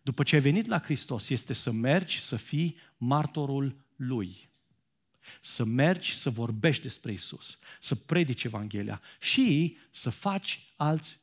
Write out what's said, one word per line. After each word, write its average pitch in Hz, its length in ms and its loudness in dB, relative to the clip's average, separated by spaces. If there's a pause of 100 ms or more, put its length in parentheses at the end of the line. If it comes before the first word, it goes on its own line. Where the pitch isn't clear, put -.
după 135 220 -2
ce - 120 4
ai 147 60 8
venit 165 240 4
la 226 140 0
Hristos, - 500 -4
este 127 240 -2
să - 180 0
mergi 135 500 2
să - 140 -4
fii 156 420 -2 (200)
martorul 139 800 0 (180)
Lui. 117 560 -6 (920)
Să - 240 -2
mergi 143 500 2
să - 140 -2
vorbești 117 520 0
despre - 300 -8
Isus, - 480 -8 (200)
să - 160 -2
predici 160 480 0
Evanghelia 104 580 -6 (180)
și 170 580 4 (120)
să - 200 -2
faci - 680 -4
alți 156 480 0